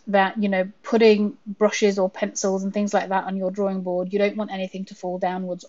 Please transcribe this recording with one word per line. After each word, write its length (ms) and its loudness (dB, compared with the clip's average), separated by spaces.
that, 340 2
you 80 0
know, 220 0
putting 640 4
brushes 540 2
or 100 2
pencils 540 -2
and 100 -4
things 200 -2
like 160 0
that 160 -2
on 120 -6
your 140 -2
drawing 300 -2
board, 300 -4
you 80 0
don't 160 2
want 160 -6
anything 340 -8
to 100 -18
fall 240 -8
downwards 500 -4